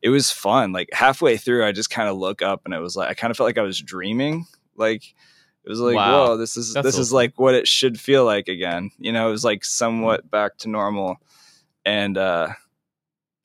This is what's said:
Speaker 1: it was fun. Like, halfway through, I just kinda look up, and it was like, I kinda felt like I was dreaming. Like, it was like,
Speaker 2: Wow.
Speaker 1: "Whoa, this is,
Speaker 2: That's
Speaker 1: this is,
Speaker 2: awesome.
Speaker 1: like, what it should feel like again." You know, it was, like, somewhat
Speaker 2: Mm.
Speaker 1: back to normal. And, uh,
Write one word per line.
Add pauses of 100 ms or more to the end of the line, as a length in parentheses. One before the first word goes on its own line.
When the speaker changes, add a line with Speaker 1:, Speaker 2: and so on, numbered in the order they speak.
Speaker 1:
it
was
fun.
Like,
halfway
through,
I
just
kinda
look
up,
and
it
was
like,
I
kinda
felt
like
I
was
dreaming. (300)
Like, (500)
it
was
like,
Speaker 2:
Wow.
Speaker 1:
"Whoa,
this
is,
Speaker 2:
That's
Speaker 1:
this
is,
Speaker 2:
awesome.
Speaker 1:
like,
what
it
should
feel
like
again."
You
know,
it
was,
like,
somewhat
Speaker 2:
Mm.
Speaker 1:
back
to
normal. (680)
And,
uh, (960)